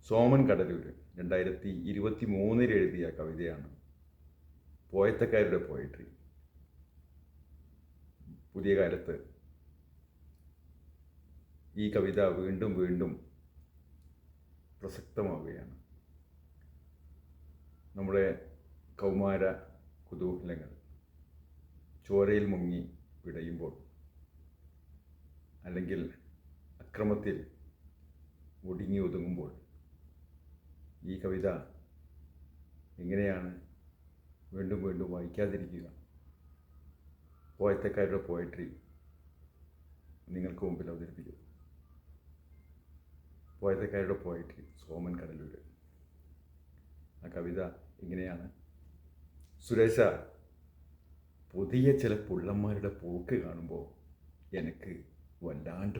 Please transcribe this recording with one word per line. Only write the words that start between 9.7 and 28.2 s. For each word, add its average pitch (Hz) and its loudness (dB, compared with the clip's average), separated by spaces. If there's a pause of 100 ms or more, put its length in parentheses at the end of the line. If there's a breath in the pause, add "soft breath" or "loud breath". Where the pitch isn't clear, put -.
ഈ 107 2
കവിത 98 4 (180)
വീണ്ടും 95 -2
വീണ്ടും 90 0 (1700)
പ്രസക്തമാവുകയാണ്. 82 -6 (2250)
നമ്മുടെ 98 4 (800)
കൗമാര 98 2 (640)
കുതൂഹലങ്ങൾ 87 -6 (1400)
ചോരയിൽ 101 6
മുങ്ങി 87 0 (420)
പിടയുമ്പോൾ, 82 -8 (2000)
അല്ലെങ്കിൽ 90 -4 (840)
അക്രമത്തിൽ 104 0 (1300)